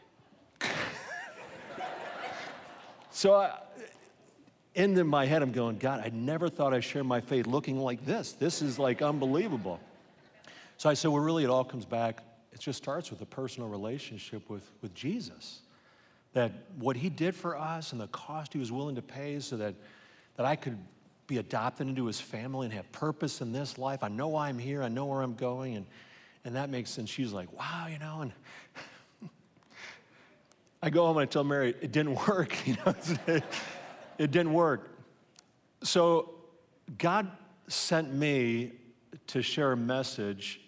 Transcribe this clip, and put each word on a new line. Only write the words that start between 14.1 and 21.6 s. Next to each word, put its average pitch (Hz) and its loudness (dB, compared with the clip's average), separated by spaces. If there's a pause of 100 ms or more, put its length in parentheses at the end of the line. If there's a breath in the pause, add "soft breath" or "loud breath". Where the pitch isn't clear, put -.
with, 101 -10 (120)
with 92 -10
Jesus. 165 -8 (720 soft breath)
That 117 2 (260)
what 127 0
he 143 -2
did 165 0
for 170 -6
us 156 -6
and 123 -6
the 104 -6
cost 151 -10
he 156 -4
was 120 -4
willing 139 -4
to 117 -6
pay 143 -8
so 127 -6
that, 104 -4 (640 loud breath)
that 123 2
I 147 2
could 123 -4 (520)
be 131 0
adopted 123 -2